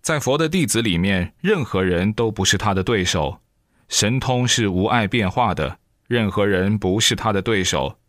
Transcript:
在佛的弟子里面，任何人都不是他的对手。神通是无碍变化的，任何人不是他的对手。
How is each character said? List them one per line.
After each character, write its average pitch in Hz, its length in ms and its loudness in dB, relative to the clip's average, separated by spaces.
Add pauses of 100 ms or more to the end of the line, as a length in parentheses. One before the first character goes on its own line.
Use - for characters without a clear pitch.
在 151 200 -2
佛 135 160 0
的 160 100 0
弟 165 180 0
子 110 160 0
里 95 160 0
面， 92 440 0
任 180 240 0
何 95 180 0
人 92 300 2
都 113 180 0
不 95 140 -2
是 110 120 2
他 101 160 0
的 95 80 0
对 101 220 0
手。 78 380 -2 (480)
神 117 280 0
通 123 300 -2
是 110 220 2
无 92 160 2
碍 113 200 2
变 98 240 0
化 110 240 0
的， 76 260 -4 (280)
任 113 240 0
何 104 160 0
人 98 320 2
不 95 180 0
是 113 160 2
他 107 200 -2
的 98 80 0
对 104 200 0
手。 69 460 -4